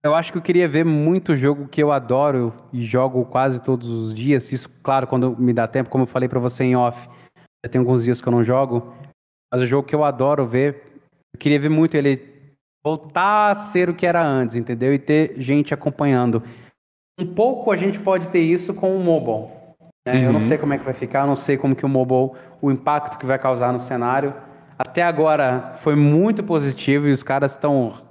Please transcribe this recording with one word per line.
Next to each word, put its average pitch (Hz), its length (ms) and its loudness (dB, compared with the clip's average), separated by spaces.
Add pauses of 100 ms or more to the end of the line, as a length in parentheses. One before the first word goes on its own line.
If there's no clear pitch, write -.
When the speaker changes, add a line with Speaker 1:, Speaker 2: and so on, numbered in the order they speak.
Speaker 1:
eu 151 100 2
acho 165 160 0
que 180 80 -8
eu 165 40 -8
queria 175 260 2
ver 151 160 2
muito 165 520 2
jogo 143 300 0
que 151 160 -2
eu 147 80 4
adoro 127 640 0 (180)
e 123 120 -6
jogo 127 400 0
quase 131 360 0
todos 120 280 -2
os 113 260 -6
dias. 127 380 0
Isso, 131 160 -8 (120)
claro, 135 240 0
quando 127 320 -2
me 123 160 2
dá 117 140 0
tempo, 131 240 -4
como 131 140 0
eu 123 40 -6
falei 127 200 -2
pra 127 100 -2
você 123 240 -4
em 127 140 2
off, 120 320 -2 (560)
já - 40 -10
tem 127 120 0
alguns 123 240 2
dias 120 160 0
que - 80 -6
eu - 20 0
não 120 140 2
jogo. 120 500 -2 (580)
Mas 127 100 0
o 123 40 0
jogo 135 220 0
que - 60 -4
eu 151 100 2
adoro 139 420 0
ver, 135 540 -2 (340)
eu - 60 -20
queria 147 180 2
ver 147 120 0
muito 160 260 2
ele - 580 -2 (300)
voltar 175 680 0
a 202 60 2
ser 180 340 -2
o 170 40 -4
que 175 120 -2
era 170 180 2
antes, 131 300 0
entendeu? 120 400 -2
E 139 60 0
ter 151 420 0
gente 143 320 0
acompanhando. 123 680 0 (800)
Um 175 160 -4
pouco 233 380 0
a 185 40 2
gente 196 220 -2
pode 185 300 -2
ter 185 120 0
isso 175 340 0
com 190 220 -2
o 190 60 -2
mobile, 120 500 -2 (540)
né? 127 180 2
Eu 120 80 4
não 107 60 2
Speaker 2:
Uhum. 110 80 0
Speaker 1:
sei 151 100 2
como 147 160 -2
é 139 60 -2
que - 60 -10
vai 131 100 -4
ficar, 135 280 -4
eu 143 40 0
não 139 80 0
sei 139 240 -2
como 135 160 0
que 131 100 -6
o 139 40 0
mobile, 127 420 2 (320)
o 143 80 0
impacto 147 480 -2
que 131 80 -10
vai 131 140 0
causar 123 320 0
no 123 80 -2
cenário. 127 520 -2 (460)
Até 170 240 -2
agora 151 760 2
foi 151 180 2
muito 165 480 4
positivo 143 640 0
e - 40 4
os 131 120 0
caras 139 320 -2
tão 139 320 0 (220)